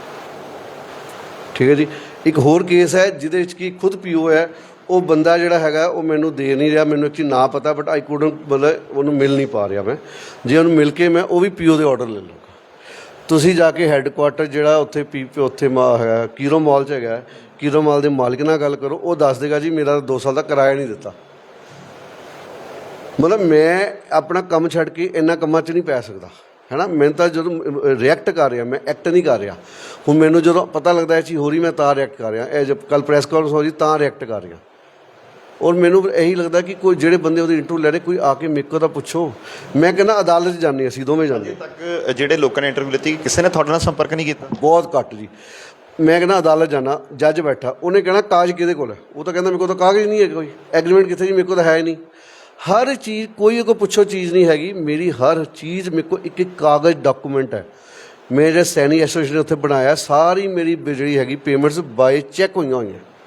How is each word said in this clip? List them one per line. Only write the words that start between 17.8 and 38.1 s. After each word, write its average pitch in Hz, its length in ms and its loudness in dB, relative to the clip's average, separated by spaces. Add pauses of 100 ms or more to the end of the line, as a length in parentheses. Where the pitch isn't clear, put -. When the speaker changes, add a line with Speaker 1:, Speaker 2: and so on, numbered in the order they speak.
Speaker 1:
ਮਾਲ 147 200 2
ਦੇ 147 80 2
ਮਾਲਕ 127 320 0
ਨਾਲ 156 160 2
ਗੱਲ 143 180 -2
ਕਰੋ, 139 220 -8
ਉਹ 170 180 -2
ਦੱਸ 143 220 2
ਦੇਗਾ 147 220 -2
ਜੀ 156 100 -4
ਮੇਰਾ 147 300 0
ਦੋ 131 200 -4
ਸਾਲ 131 160 -2
ਦਾ 151 60 -2
ਕਿਰਾਇਆ 139 320 2
ਨਹੀਂ 139 140 -4
ਦਿੱਤਾ। 104 260 -12 (2000)
ਮਤਲਬ 196 200 2
ਮੈਂ 170 500 2 (200)
ਆਪਣਾ 156 300 -2
ਕੰਮ 170 260 -2
ਛੱਡ 160 220 -2
ਕੇ 170 260 -6
ਇਹਨਾਂ 160 220 0
ਕੰਮਾਂ 160 240 0
'ਚ 160 100 -8
ਨਹੀਂ 170 120 -2
ਪੈ 139 180 -2
ਸਕਦਾ, 95 280 -16 (420)
ਹੈ 127 60 -6
ਨਾ। 185 100 -2
ਮੈਂ 151 240 2
ਤਾਂ 170 180 2
ਜਦੋਂ, 165 220 -4
ਅਹ, 143 480 -2
ਰਿਐਕਟ 151 300 2
ਕਰ 160 220 2
ਰਿਹਾ, 120 120 -4
ਮੈਂ 127 240 -4
ਐਕਟ 151 200 -6
ਨਹੀਂ 175 160 2
ਕਰ 127 160 2
ਰਿਹਾ। 98 160 -8 (520)
ਹੁਣ 147 100 4
ਮੈਨੂੰ 160 240 6
ਜਦੋਂ 175 260 2
ਪਤਾ 165 240 0
ਲੱਗਦਾ 165 260 2
ਇਹ 160 60 0
ਚੀਜ਼ 165 140 -6
ਹੋ 147 120 0
ਰਹੀ, 156 100 0
ਮੈਂ 170 120 0
ਤਾਂ 143 240 2
ਰਿਐਕਟ 139 200 -4
ਕਰ 113 160 -6
ਰਿਹਾ। 113 140 -4
ਇਹ 143 200 -2
ਜਦ 135 120 -2
ਕੱਲ੍ਹ 143 260 -2
ਪ੍ਰੈਸ 143 220 2
ਕਾਨਫਰੰਸ 156 280 0
ਹੋ 151 80 2
ਰਹੀ 151 80 0
ਤਾਂ 156 300 0
ਰਿਐਕਟ 143 240 -2
ਕਰ 110 180 -8
ਰਿਹਾ। 85 160 -18 (1040)
ਔਰ 170 120 2
ਮੈਨੂੰ 180 380 4
ਇਹੀ 170 240 2
ਲੱਗਦਾ 170 260 -2
ਕਿ 180 120 -8
ਕੋਈ 185 220 0
ਜਿਹੜੇ 165 220 2
ਬੰਦੇ 160 240 0
ਉਹਦੀ 165 120 0
ਇੰਟਰਵਿਊ 160 240 -4
ਲੈ 151 140 2
ਰਹੇ, 165 80 -2
ਕੋਈ 180 220 -4